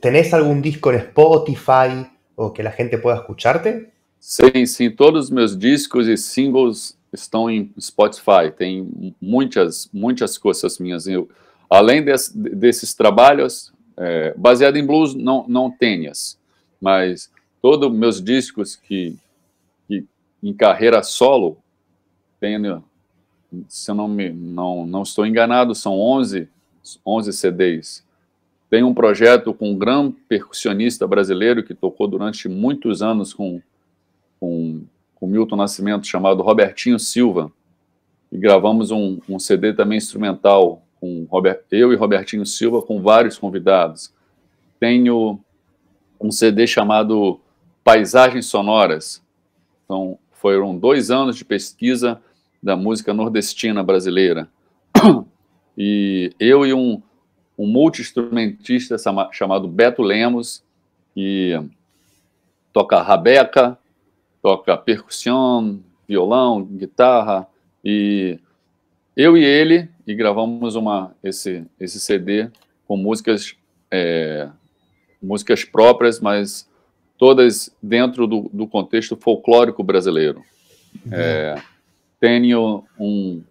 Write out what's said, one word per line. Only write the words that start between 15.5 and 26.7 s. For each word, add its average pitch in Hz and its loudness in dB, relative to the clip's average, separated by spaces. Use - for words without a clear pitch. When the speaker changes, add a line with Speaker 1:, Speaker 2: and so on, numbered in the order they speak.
Speaker 2:
tenhas, 92 -4
mas 92 -2
todos 139 4
meus 110 0
discos 113 -4
que, 90 -8
que 101 -8
em 101 -8
carreira 107 4
solo, 127 2
tenho, 104 -6
se - -14
eu 104 -6
não 107 -6
me, 101 -6
não, 87 -8
não 95 -8
estou 107 -4
enganado, 117 2
são 98 -4
onze, 107 -2